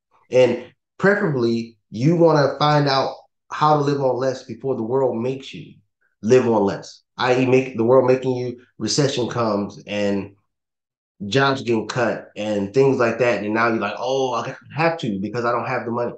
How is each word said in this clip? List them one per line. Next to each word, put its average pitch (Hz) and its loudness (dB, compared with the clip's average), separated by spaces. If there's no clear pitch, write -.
And 123 4
preferably, 131 0
you 139 2
wanna 151 4
find 147 2
out 135 0
how 151 2
to 147 0
live 139 0
on 127 0
less 127 -4
before 131 -6
the 113 -6
world 123 0
makes 127 -6
you 80 -16
live 117 6
on 110 4
less, - -4
i 127 2
e 131 2
make, 131 2
the 113 0
world 127 6
making 127 0
you, 123 -8
recession 120 0
comes 104 -2
and 101 -4
jobs 135 0
getting 110 -2
cut 113 -4
and 101 -4
things 135 4
like 113 0
that. 117 0
And 104 -4
now 117 2
you're 113 0
like, 101 -4
"Oh, 131 -2
I 113 -6
have 156 -2
to 104 -4
because 107 -6
I 120 0
don't 117 -4
have 120 -4
the 117 -6
money." 120 -4